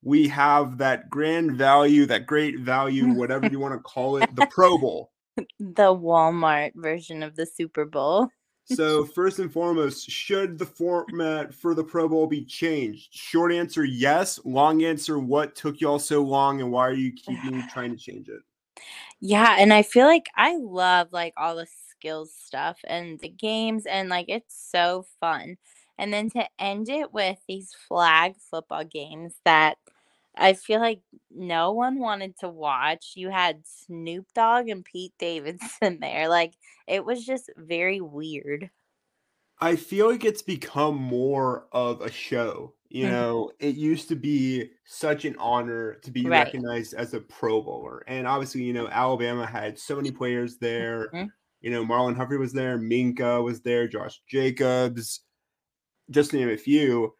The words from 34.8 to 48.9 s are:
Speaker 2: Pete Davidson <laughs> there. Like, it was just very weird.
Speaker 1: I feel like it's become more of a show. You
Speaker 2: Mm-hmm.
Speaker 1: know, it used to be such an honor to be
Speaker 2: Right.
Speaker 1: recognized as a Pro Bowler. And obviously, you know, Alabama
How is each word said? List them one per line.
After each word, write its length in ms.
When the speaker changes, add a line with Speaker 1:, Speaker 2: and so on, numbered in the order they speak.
Speaker 2:
Pete 340
Davidson 800
<laughs> 20
there. 280
Like, 240
it 160
was 220
just 320
very 420
weird. 680
Speaker 1:
I 160
feel 340
like 140
it's 180
become 540
more 760
of 280
a 100
show. 640
You 180
Speaker 2:
Mm-hmm. 80
Speaker 1:
know, 460
it 160
used 340
to 60
be 540
such 400
an 120
honor 580
to 160
be 140
Speaker 2:
Right. 200
Speaker 1:
recognized 480
as 200
a 60
Pro 420
Bowler. 460
And 180
obviously, 380
you 100
know, 140
Alabama 580